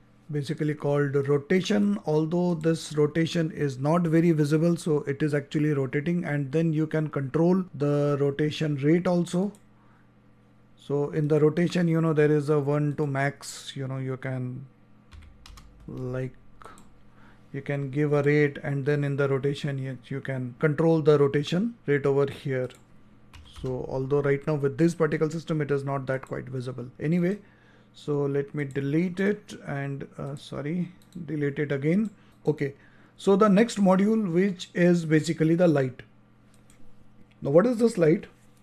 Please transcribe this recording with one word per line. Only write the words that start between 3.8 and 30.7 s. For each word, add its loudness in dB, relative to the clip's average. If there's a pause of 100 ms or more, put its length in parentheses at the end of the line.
very 4
visible, 2
so 0
it -4
is 0
actually 0
rotating, -2
and -4
then 2
you 0
can -2
control 0 (120)
the 0
rotation 0
rate 2
also. 0 (1300)
So -4
in 0
the 4
rotation, 2
you 2
know, 2
there 4
is 2
a 2
one 0
to -2
max, -6
you -6
know, -6
you -6
can, -8 (1200)
like, -8 (1200)
you -8
can -6
give 0
a 2
rate, 4
and -4
then 0
in -2
the 0
rotation, -2
you, -8 (100)
you -8
can -6
control 2
the 6
rotation 0 (100)
rate 0
over 2
here. -6 (920)
So -6
although 0
right 0
now 2
with -2
this 4
particle 0
system, -4
it -4
is 0
not -4
that -4
quite -10
visible. -10 (120)
Anyway, 0 (540)
so -4
let -2
me -4
delete -2
it -2 (120)
and, -8 (120)
uh, -8
sorry, -6 (340)